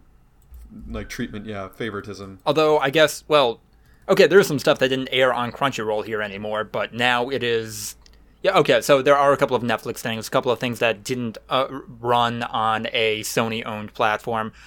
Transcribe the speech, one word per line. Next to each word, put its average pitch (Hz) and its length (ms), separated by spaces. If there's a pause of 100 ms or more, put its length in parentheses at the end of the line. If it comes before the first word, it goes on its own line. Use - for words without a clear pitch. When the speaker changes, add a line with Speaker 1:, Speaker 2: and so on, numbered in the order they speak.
(920)
Speaker 1:
like, 107 180
treatment, 107 380
yeah, 101 220
favoritism. 98 760
Speaker 2:
Although, 151 340
I 139 120
guess, 151 360
well, 135 340 (500)
okay, 190 160
there's 180 200
some 147 120
stuff 143 200
that 131 100
didn't 131 220
air 131 220
on 120 200
Crunchyroll 110 520
here 107 160
anymore, 107 440
but 104 280
now 123 380
it 123 120
is. 110 540 (460)
Yeah, 190 160
okay, 135 240
so 139 200
there 143 140
are 143 160
a 131 60
couple 127 180
of 113 60
Netflix 117 360
things, 113 300
a - 20
couple 123 220
of 110 80
things 120 200
that 110 220
didn't, 123 360 (100)
uh, 135 180 (320)
run 120 460
on 110 480
a 110 300
Sony-owned 110 720
platform. 110 580 (140)